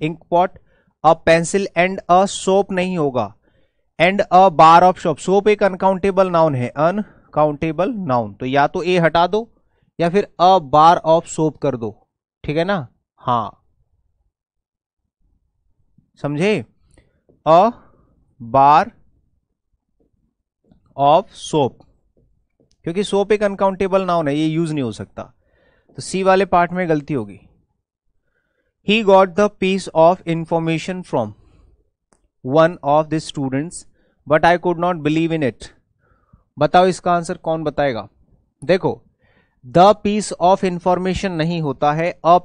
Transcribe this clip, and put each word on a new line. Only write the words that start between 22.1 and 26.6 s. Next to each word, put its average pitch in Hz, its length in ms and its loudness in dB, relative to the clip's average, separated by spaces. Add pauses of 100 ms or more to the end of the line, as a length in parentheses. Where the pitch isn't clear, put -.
क्योंकि 170 180 -6
सोप 202 280 -2
एक 208 120 0
अनकाउंटेबल 196 600 -2
नाउन 170 220 -2
है, 139 80 -2
ये 156 120 -2
यूज़ 156 260 -4
नहीं 143 100 -4
हो 117 100 -6
सकता। - 400 -16 (640)
तो 139 40 -14
सी 190 220 -6
वाले 190 220 2
पार्ट 175 260 0